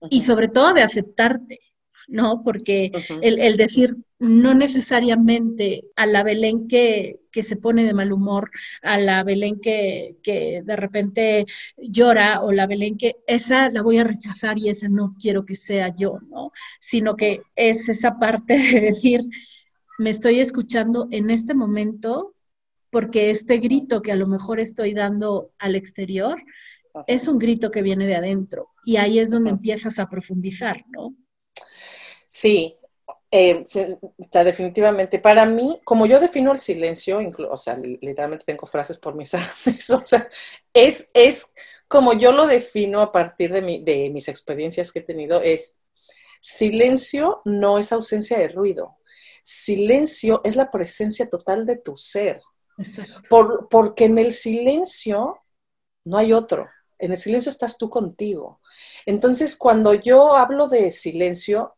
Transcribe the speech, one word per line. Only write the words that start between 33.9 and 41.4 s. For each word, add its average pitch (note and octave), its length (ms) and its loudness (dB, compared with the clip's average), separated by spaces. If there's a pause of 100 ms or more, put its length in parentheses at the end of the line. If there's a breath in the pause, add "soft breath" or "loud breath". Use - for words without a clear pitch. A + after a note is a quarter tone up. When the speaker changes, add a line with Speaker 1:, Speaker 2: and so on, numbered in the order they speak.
Speaker 2:
o F#3+ 120 -18 (180)
sea, F3 120 4
definitivamente. F#3+ 760 0
Para G#3+ 260 6
mí, A#3+ 380 -2
como A3 220 2
yo B3+ 140 6
defino C#4 320 2
el C4+ 80 -2
silencio, E3 600 -4
inclu-, E3 280 -10
o C3 80 -8
sea, A#2+ 200 -8
li-, B2+ 240 -12
literalmente D3 440 -10
tengo D3+ 220 -10
frases D3 320 -8
por D3+ 160 -12
mis D3 180 -10
<laughs> - 20 -4
artes, - 540 -6
o C4 160 0
sea, A#3 220 2 (460 loud breath)
es, B3+ 400 6
es B3 400 6 (340 loud breath)